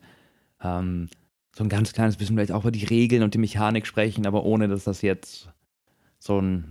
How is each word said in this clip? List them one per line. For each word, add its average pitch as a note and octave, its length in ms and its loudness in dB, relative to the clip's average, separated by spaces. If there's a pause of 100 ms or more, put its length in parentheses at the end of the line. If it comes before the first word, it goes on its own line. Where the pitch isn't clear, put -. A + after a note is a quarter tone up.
(600)
ähm, F2+ 460 -4 (480)
so - 80 -4
ein G#2+ 60 0
ganz G#2 240 0
kleines A2 240 0
bisschen G#2 180 -2
vielleicht G#2 160 0
auch G2+ 120 -2
über A#2 80 2
die A2 140 -4
Regeln A#2 380 4
und G#2 100 2
die - 60 0
Mechanik G#2+ 480 0
sprechen, G#2+ 400 -2
aber G2 160 0
ohne, G#2+ 240 2
dass G2 160 -2
das F#2+ 180 -4
jetzt - 480 -4 (720)
so G2+ 200 0
ein F#2 320 -2